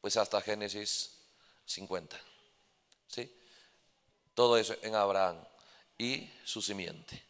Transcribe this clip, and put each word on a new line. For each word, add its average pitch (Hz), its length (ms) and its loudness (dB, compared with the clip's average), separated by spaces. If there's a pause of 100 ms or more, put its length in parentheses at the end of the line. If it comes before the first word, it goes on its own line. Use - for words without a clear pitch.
pues 101 160 -2
hasta 104 240 2
Génesis 104 720 -6 (520)
cincuenta. 92 540 -8 (880)
¿Sí? - 260 -10 (1000)
Todo 120 220 8
eso 110 260 4
en 110 120 -4
Abraham 95 500 2 (540)
y 123 300 -4 (160)
su - 180 -6
simiente. 95 680 -8